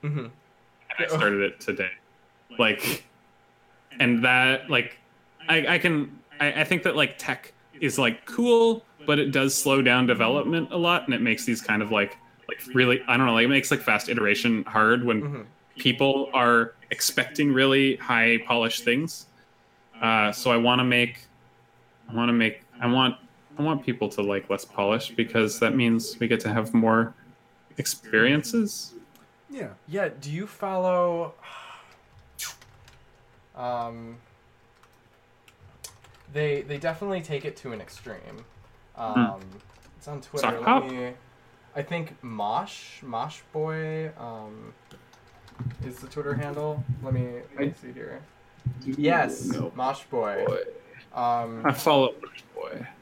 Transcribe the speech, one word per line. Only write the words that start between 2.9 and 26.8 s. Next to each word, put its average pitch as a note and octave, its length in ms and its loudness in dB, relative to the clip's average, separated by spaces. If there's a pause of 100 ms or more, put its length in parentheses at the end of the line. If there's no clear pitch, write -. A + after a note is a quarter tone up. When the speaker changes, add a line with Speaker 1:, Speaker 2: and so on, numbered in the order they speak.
Speaker 2:
and A#2+ 260 4
that, B2+ 460 4
like, A#2+ 260 0 (500)
I, D#3+ 280 2
I - 20 2
can, D3+ 400 0 (220)
I, D3 220 0
I - 20 2
think E3+ 180 0
that, D3+ 140 0
like, D3 240 0
tech - 340 -8 (260)
is, C#3 200 -2
like, A#2 260 0
cool, A3+ 580 4 (220)
but D3 140 4
it C#3+ 120 2
does C3+ 240 2
slow C3+ 280 4
down B2 240 6
development B2+ 640 2
a F#3 60 -4
lot, E3+ 280 2
and C3+ 80 0
it A#2 80 0
makes A2+ 240 0
these A2+ 160 0
kind G#2+ 220 0
of, G#2 80 -4
like, G2+ 260 0 (300)
like, - 260 -10
really, B2+ 340 4
I B2 80 4
don't B2+ 120 4
know, A2+ 80 4
like, A2+ 100 6
it B2+ 40 2
makes, C3+ 200 2
like, C3+ 120 0
fast - 280 0
iteration A2 560 2
hard A2+ 400 4
when A2 160 2
Speaker 1:
Mm-hmm. C#3+ 200 -6 (360)
Speaker 2:
people C#3 560 2
are A#2+ 400 4 (160)
expecting - 640 0
really C3+ 440 4
high A#2 500 2
polished A#2 360 -2
things. C3+ 440 -2 (720)
Uh, A2 300 2
so B2 200 -2
I A#2 60 4
wanna B2 260 4
make, B2 440 0 (840)
I A2+ 60 -8
wanna A#2+ 180 2
make, A2+ 300 2 (180)
I A#2+ 60 0
want, B2+ 300 2 (420)
I - 20 0
want D3+ 240 -2
people A2 240 -2
to G#2 140 -4
like G2 260 -4
less G2 160 -4
polished, G#2 500 -2
because A2+ 440 0
that A#2 160 2
means A#2 440 2
we A#2 80 0
get A2+ 120 2
to A2 140 -4
have A2 200 -2
more A2+ 400 4 (640)